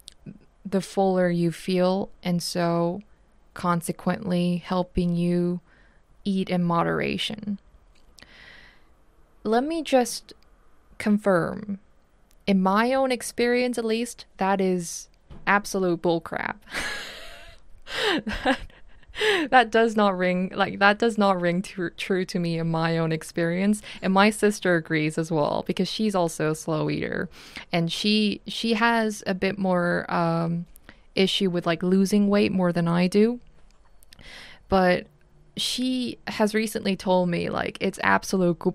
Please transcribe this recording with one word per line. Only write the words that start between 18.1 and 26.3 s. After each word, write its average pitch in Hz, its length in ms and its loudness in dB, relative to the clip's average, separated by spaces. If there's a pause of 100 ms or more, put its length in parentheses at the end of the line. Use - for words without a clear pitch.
That, 254 340 -2 (920)
that 240 200 6
does 226 240 2
not 202 220 2
ring, 180 380 0
like, 196 240 -2
that 202 200 4
does 233 200 0
not 196 200 4
ring 175 220 0
tr-, 180 280 -6
true 185 360 -4
to 185 140 -6
me 170 200 -2
in 165 120 -2
my 165 260 0
own 165 160 0
experience. 175 680 0 (180)
And 185 100 -2
my 196 200 6
sister 208 460 2
agrees 156 420 0
as 160 120 -2
well, - 360 0
because 185 200 -2
she's 214 280 -2
also 160 380 0